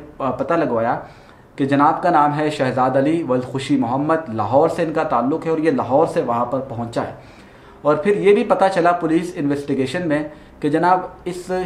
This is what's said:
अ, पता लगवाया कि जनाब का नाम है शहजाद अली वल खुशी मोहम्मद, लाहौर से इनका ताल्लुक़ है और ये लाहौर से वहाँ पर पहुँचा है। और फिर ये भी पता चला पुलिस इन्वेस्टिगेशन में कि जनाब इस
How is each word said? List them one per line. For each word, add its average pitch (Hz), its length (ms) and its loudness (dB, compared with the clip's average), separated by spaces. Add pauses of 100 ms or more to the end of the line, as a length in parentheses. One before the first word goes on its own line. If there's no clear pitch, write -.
(220)
अ, 135 100 -2
पता 139 240 -2
लगवाया 120 380 0 (640)
कि 143 80 -2
जनाब 143 340 2
का 180 120 2
नाम 147 200 4
है 151 200 -2
शहजाद 131 460 0
अली 156 260 2
वल 127 180 0
खुशी 135 360 -2
मोहम्मद, 143 540 0
लाहौर 110 380 2
से 175 140 -4
इनका 156 220 -2
ताल्लुक़ 135 400 -2
है 160 60 -2
और 160 80 0
ये 156 120 2
लाहौर 127 360 2
से - 140 -2
वहाँ 120 240 -2
पर 135 140 -2 (100)
पहुँचा 117 320 -6
है। - 160 -8 (680)
और 147 180 2
फिर 202 140 2
ये 185 160 6
भी 233 120 4
पता 190 220 4
चला 175 260 2
पुलिस 165 440 -2
इन्वेस्टिगेशन 143 720 -2
में 151 240 -2 (300)
कि 151 80 -2
जनाब 175 420 2 (160)
इस 180 240 -8 (140)